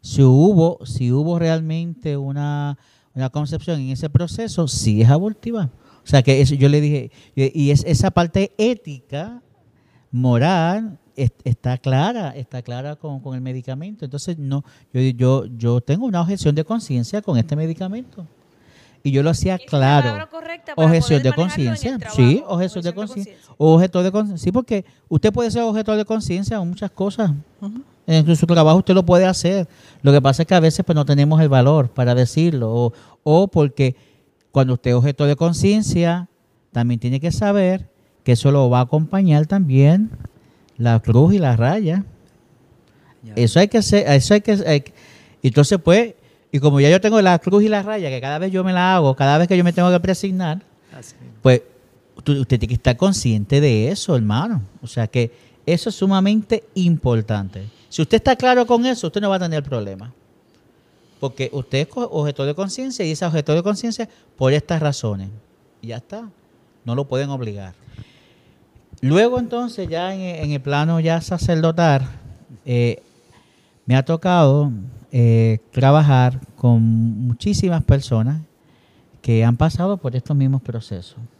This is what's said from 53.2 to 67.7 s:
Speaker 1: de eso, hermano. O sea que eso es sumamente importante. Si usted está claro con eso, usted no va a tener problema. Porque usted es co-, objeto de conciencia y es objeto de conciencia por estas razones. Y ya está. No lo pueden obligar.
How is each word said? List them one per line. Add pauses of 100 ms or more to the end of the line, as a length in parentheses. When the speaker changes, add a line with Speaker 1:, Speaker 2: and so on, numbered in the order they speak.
Speaker 1:
de
eso,
hermano. (200)
O
sea
que (340)
eso
es
sumamente (120)
importante. (260)
Si
usted
está
claro
con
eso,
usted
no
va
a
tener
problema. (1080)
Porque
usted
es
co-,
objeto
de
conciencia
y
es
objeto
de
conciencia (280)
por
estas
razones. (520)
Y
ya
está. (560)
No
lo
pueden
obligar. (1300)